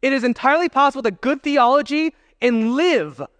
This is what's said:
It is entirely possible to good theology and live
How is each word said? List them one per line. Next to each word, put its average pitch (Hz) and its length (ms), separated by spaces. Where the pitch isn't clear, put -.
It 269 100
is 262 100
entirely 269 460
possible 269 340
to 226 80
good 269 320
theology 285 720
and 233 320
live 196 480